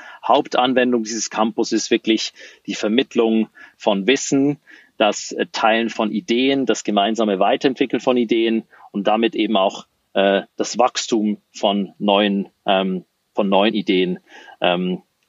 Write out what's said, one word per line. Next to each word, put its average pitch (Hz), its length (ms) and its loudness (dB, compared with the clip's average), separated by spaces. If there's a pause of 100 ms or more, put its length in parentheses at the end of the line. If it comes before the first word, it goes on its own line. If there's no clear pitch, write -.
(260)
Hauptanwendung 123 760 2
dieses 107 260 -8
Campus 110 420 -2
ist 110 180 -2
wirklich 113 420 0 (340)
die 95 80 -6
Vermittlung 113 760 0 (280)
von 98 300 0
Wissen, 139 520 0 (400)
das, - 340 0
äh, - 180 -4
Teilen 113 380 0
von 107 220 -4
Ideen, 123 560 0
das - 180 -2
gemeinsame 104 540 0
Weiterentwickeln 123 600 0
von 127 160 0
Ideen 113 480 0 (280)
und 101 140 -4
damit 110 280 0
eben 107 220 -2
auch, 98 300 -2 (260)
äh, 98 300 2 (140)
das 104 220 -6
Wachstum 110 600 0 (140)
von 101 460 -2
neuen, 101 500 2 (180)
ähm, 95 380 0 (280)
von 104 160 -2
neuen 98 240 2
Ideen. 92 460 0 (420)
Ähm, 90 420 0 (260)